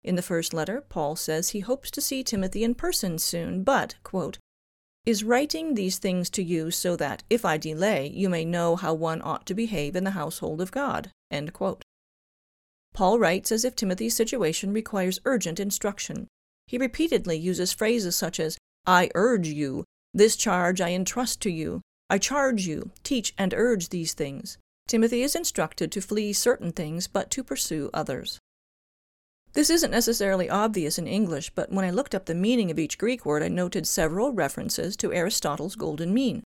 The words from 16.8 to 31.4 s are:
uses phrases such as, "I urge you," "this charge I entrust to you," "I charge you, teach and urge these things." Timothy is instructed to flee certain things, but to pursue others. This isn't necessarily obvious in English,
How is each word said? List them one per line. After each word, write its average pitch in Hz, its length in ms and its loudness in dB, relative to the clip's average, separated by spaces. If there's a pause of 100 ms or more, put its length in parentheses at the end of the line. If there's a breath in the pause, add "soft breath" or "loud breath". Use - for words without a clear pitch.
uses 180 360 0
phrases 214 420 2
such - 240 -2
as, 160 200 -2 (280)
"I 180 300 6
urge 196 320 4
you," 147 360 -2 (300)
"this 220 220 8
charge 180 440 2
I 170 100 2
entrust 190 500 -2
to 208 100 0
you," 160 300 -4 (280)
"I 196 100 4
charge 262 460 2
you, 156 280 -6 (100)
teach - 340 -2
and 190 160 2
urge 220 360 2
these 165 260 -4
things." 139 420 -6 (300)
Timothy 233 360 4
is 285 120 0
instructed 185 560 -2
to 196 100 -4
flee 208 320 -2
certain 196 380 2
things, 165 380 -6
but - 240 -2
to 262 100 -4
pursue 160 500 -4
others. - 460 -4 (1120)
This 302 180 4
isn't 330 200 4
necessarily 202 600 2
obvious 202 480 0
in 165 80 -4
English, 175 480 -2